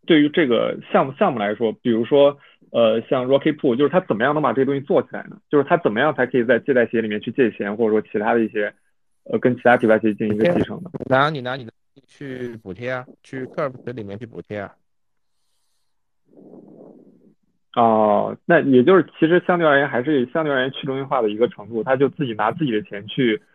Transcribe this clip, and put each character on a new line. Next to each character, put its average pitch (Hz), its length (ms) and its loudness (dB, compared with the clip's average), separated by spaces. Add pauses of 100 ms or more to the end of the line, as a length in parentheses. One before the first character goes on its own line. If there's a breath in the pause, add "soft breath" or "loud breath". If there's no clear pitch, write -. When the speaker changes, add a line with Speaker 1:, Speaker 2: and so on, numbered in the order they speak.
Speaker 1:
对 160 140 6
于 147 100 4
这 160 160 2
个 113 320 0 (120)
项 175 160 2
目， 135 120 -8
项 185 140 2
目 120 60 -6
来 104 160 -2
说， 110 180 -2
比 - 160 -6
如 117 160 2
说， 143 320 4 (360 soft breath)
呃， 113 360 2
像 127 180 -2
Rocket 139 300 2
Pool， 131 180 0
就 139 100 2
是 143 40 2
它 180 120 0
怎 156 140 -2
么 104 80 -2
样 143 120 2
能 151 80 -2
把 127 100 0
这 117 80 0
个 135 60 0
东 139 80 -2
西 139 80 -4
做 147 180 0
起 - 120 -4
来 101 180 -10
呢？ - 80 -20 (100)
就 - 80 0
是 139 80 4
它 175 140 2
怎 143 120 -2
么 107 80 -2
样 143 160 0
才 127 120 0
可 123 100 -6
以 120 80 2
在 117 140 2
借 135 160 -2
贷 120 140 4
协 120 100 -4
议 - 20 0
里 110 80 -4
面 104 140 -4
去 120 100 -8
借 117 200 2
钱， 104 220 -8
或 113 120 0
者 107 60 0
说 107 100 2
其 - 160 -8
他 110 160 0
的 117 100 0
一 107 40 -2
些， 104 220 -6 (540)
呃， 120 140 -4
跟 123 180 0
其 - 60 -10
他 123 160 6
DeFi 110 240 4
协 110 80 0
议 104 40 -4
进 110 140 -6
行 104 80 -4
一 - 20 -4
个 113 140 2
继 175 80 0
承 - 220 -6
呢？ - 80 -16 (160)
Speaker 2:
拿， 135 240 2
你 151 100 -8
拿 123 160 -8
你 131 80 -16
的 110 80 -18 (340)
去 127 520 -14
补 98 160 -14
贴 120 160 -10
啊， 127 160 -8 (160)
去 131 240 -12
Curve 131 480 -8
里 113 100 -12
面 98 140 -12
去 120 80 -14
补 90 160 -16
贴 104 160 -10
啊。 98 160 -12 (3000)
Speaker 1:
哦， 107 580 2 (120)
那 170 140 4
也 127 220 6
就 180 140 6
是 160 80 4 (140)
其 160 80 4
实 175 200 2
相 180 120 2
对 165 100 2
而 139 100 4
言 143 80 2
还 127 160 -2
是 135 300 0
相 165 100 -2
对 156 80 -2
而 135 120 0
言 139 100 -4
去 - 140 -12
中 131 100 -6
心 135 100 -8
化 135 140 -2
的 110 80 0
一 104 80 -4
个 110 100 2
程 104 220 -14
度， 110 160 -6
他 131 100 0
就 131 140 2
自 143 160 -6
己 120 80 -4
拿 107 180 -2
自 131 140 -4
己 127 80 -2
的 107 80 -2
钱 101 260 -12
去， 110 360 -2 (120)